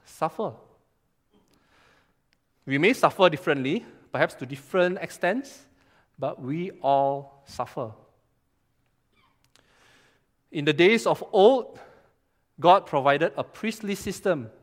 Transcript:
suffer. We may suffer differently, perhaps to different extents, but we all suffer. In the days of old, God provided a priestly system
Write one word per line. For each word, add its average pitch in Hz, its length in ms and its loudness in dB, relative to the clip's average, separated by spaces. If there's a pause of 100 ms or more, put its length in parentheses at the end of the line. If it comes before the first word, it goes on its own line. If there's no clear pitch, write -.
suffer. 165 480 -6 (2000)
We 135 120 -4
may 185 160 4
suffer 180 360 2
differently, 147 560 -2 (260)
perhaps 147 240 -2
to - 100 -12
different 175 560 -4
extents, - 640 -6 (520)
but 135 240 -8
we 165 300 -6 (100)
all 139 640 -2
suffer. 120 460 -10 (2500)
In 147 140 -6
the 156 80 2
days 202 320 4
of 165 260 0
old, 220 480 4 (800)
God 180 260 6
provided 143 500 0
a 139 80 -6
priestly 208 520 -8
system 180 540 -6 (140)